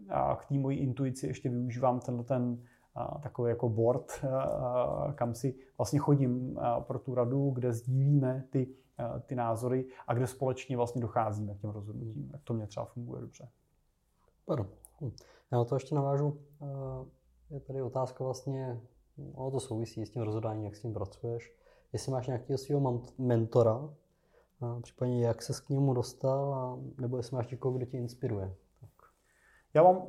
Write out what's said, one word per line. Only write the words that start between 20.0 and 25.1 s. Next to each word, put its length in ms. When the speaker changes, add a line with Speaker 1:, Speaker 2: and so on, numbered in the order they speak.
Speaker 2:
s 40
tím 120
rozhodáním, 440
jak 100
s 60
tím 120
pracuješ. 600
Jestli 180
máš 160
nějakého 300
svého 240
man-, 200
mentora, 720
a 180
případně 460